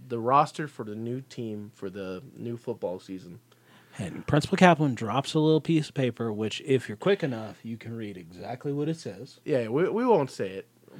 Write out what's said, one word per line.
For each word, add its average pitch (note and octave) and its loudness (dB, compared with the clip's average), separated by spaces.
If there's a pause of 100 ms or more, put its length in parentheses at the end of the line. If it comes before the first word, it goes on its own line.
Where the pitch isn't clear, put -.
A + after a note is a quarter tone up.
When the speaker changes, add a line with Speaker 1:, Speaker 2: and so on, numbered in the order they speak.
Speaker 1:
the A#2+ -4
roster C#3+ 4
for B2 -12
the G#2+ -8
new A#2 -6
team G#2+ -10
for G2 -10
the F#2 -8 (140)
new A#2 -8
football G2 -6
season. F2+ -14 (580)
Speaker 2:
And - -8
Principal D3 2
Kaplan D#3 8
drops A2+ -2
a D#3+ 0
little D#3 6
piece D#3 2
of - -18
paper, A#2 -2
which, G#2+ -4
if C3 2
you're G#2+ -8
quick G3 2
enough, A2 -6
you A2+ -8
can A2+ -10
read G#2 -8
exactly F2+ -8
what D3 0
it E3 -4
says. G#2+ -12
Speaker 1:
Yeah, B2 2
we, D3+ 4
we G#3+ 0
won't F#3 6
say G2 -4
it, F#2+ -8 (320)